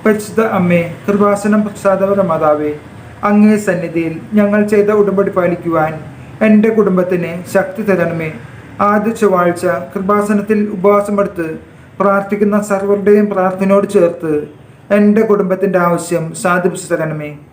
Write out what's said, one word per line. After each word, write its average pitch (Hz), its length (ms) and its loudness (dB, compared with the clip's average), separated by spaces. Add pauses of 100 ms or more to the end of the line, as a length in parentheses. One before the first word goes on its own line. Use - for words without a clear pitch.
പരിശുദ്ധ 208 380 0 (160)
അമ്മേ, 175 260 2 (220)
കൃപാസനം 202 600 2
പ്രസാദപര 196 640 0
മാതാവേ, 151 420 0 (580)
അങ്ങേ 208 260 4 (100)
സന്നിധിയിൽ 165 480 -2 (240)
ഞങ്ങൾ 208 220 2 (120)
ചെയ്ത 208 180 2 (100)
ഉടമ്പടി 190 380 2
പാലിക്കുവാൻ 170 560 0 (540)
എൻ്റെ 214 280 6
കുടുംബത്തിന് 180 560 0 (220)
ശക്തി 190 360 -2
തരണമേ. 170 400 -2 (600)
ആദ്യ 208 220 0 (100)
ചൊവ്വാഴ്ച 180 440 2 (280)
കൃപാസനത്തിൽ 208 680 0 (160)
ഉപവാസമെടുത്ത് 202 720 0 (520)
പ്രാർത്ഥിക്കുന്ന 202 580 0 (120)
സർവരുടെയും 202 640 2
പ്രാർത്ഥനയോട് 190 640 2
ചേർത്ത് 170 380 2 (640)
എൻ്റെ 208 320 4
കുടുംബത്തിൻ്റെ 185 580 0
ആവശ്യം 170 360 -2 (200)
സാധിപ്പിച്ചു 180 480 -2
തരണമേ. 151 400 -6 (220)